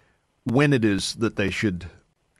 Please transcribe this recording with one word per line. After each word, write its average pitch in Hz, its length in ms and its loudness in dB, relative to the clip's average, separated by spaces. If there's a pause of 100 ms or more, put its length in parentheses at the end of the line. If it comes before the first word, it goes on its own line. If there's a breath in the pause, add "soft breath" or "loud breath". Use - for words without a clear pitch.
(440)
when 143 300 2
it 117 100 2
is 101 320 0
that 107 220 -2
they 98 120 0
should 90 360 -4 (540)